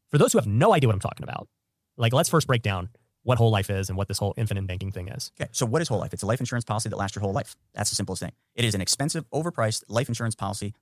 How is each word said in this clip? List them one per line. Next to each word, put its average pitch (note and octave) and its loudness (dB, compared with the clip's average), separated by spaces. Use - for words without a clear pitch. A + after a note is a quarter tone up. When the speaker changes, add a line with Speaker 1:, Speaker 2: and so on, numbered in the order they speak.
Speaker 1:
for D3 6
those G3+ 6
who A3+ 4
have A2+ 4
no A#2+ 4
idea D3 6
what G#2+ 4
I'm A2 -2
talking - -6
about, - -10
like, A#2 2
let's D3+ 4
first D#3+ 4
break A#2+ 2
down G2 -2
what A#2+ 4
whole A#2 6
life G#2 2
is G2 -2
and F#2 -4
what G2 0
this - -4
whole G2+ 0
infinite G#2 -2
banking F#2 -6
thing F2+ -8
is. - -10
Speaker 2:
Okay, C3+ -6
so - 0
what A#2+ 2
is E3 -2
whole G#2+ 0
life? - -4
It's - -6
a G2 -2
life A#2 2
insurance A#2+ -4
policy A2 -2
that G#2 -4
lasts G2 -4
your - -4
whole G2 0
life. - -4
That's - -2
the - -2
simplest F#2 -4
thing. F2 -8
It A#2+ -2
is G#2+ 2
an F#2+ 0
expensive, C#3+ -2
overpriced C3+ -2
life A#2 0
insurance A#2 -4
policy G2+ -6